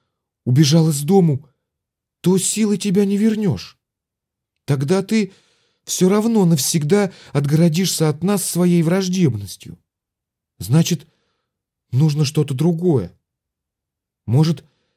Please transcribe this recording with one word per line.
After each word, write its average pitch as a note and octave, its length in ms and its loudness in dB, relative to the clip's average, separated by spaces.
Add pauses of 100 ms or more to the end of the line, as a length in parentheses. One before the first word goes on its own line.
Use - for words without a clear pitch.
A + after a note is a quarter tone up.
(460)
убежал D#3 440 2
из D3 140 -4
дому, D#3+ 440 2 (720)
то F#3 180 0
силы G3+ 400 -2
тебя G3+ 280 0
не G3 100 -2
вернёшь. G#3 640 -2 (880)
Тогда C#3+ 380 -2
ты G3+ 280 -2 (540)
всё - 240 0
равно G#3+ 340 2
навсегда E3+ 680 0 (180)
отгородишься D#3+ 760 0
от D3+ 160 -4
нас G3 180 -2
своей F3 400 0
враждебностью. F3 920 -2 (840)
Значит, D#3 460 0 (840)
нужно D3+ 320 0
что-то C#3+ 300 -2
другое. D#3+ 640 -2 (1080)
Может, D#3 360 0 (340)